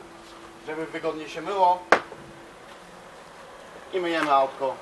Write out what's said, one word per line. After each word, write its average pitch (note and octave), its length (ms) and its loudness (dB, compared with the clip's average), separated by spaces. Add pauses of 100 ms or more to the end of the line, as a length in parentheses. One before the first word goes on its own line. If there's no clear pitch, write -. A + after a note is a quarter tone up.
(680)
żeby D#3 180 -4
wygodniej D#3 440 -4
się E3 120 -6
myło. F3+ 420 6 (2000)
I F#3+ 60 0
myjemy E3 320 2
autko. C3+ 500 4